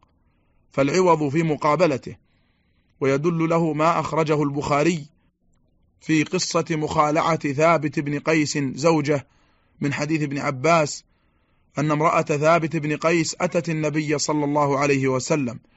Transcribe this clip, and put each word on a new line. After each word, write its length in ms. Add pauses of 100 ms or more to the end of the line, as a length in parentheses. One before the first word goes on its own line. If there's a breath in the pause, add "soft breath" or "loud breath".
(720)
فالعوض 580
في 140
مقابلته". 720 (840)
ويدل 480
له 240
ما 280
أخرجه 420
البخاري 640 (920)
في 220
قصة 480
مخالعة 800
ثابت 480
بن 180
قيس 400
زوجه 680 (540)
من 120
حديث 300
ابن 160
عباس 680 (720)
أن 120
امرأة 320
ثابت 540
بن 200
قيس 440
أتت 280
النبي 500
صلى 260
الله 340
عليه 300
وسلم 520 (160)